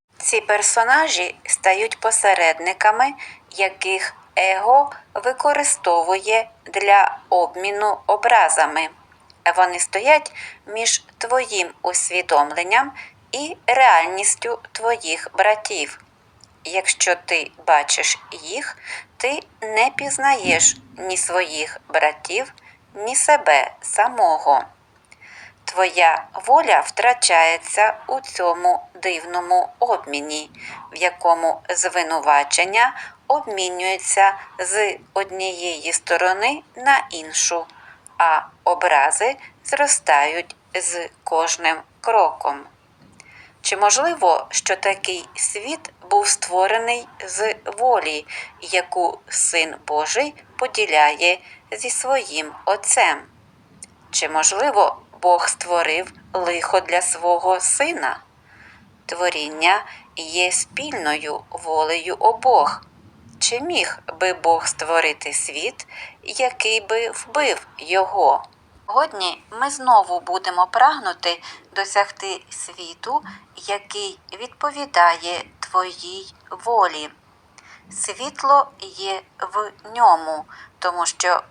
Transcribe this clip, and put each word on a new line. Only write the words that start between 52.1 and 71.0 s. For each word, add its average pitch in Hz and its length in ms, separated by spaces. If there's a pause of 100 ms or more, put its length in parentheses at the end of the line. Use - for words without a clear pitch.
Отцем? 190 560 (920)
Чи - 180
можливо, 190 680 (240)
Бог 175 260
створив 170 640 (200)
лихо 175 460
для 180 220
свого 175 580
Сина? 262 600 (840)
Творіння 170 800 (300)
є 170 360
спільною 156 960
волею 160 720
обох. 233 640 (540)
Чи 240 220
міг 285 380 (200)
би 185 140
Бог 165 340
створити 156 640
світ, 156 540 (360)
який 226 580
би 220 280
вбив - 580 (100)
його? 180 640 (440)
Сьогодні 208 640
ми 247 180
знову 226 500
будемо 180 480
прагнути 233 760 (340)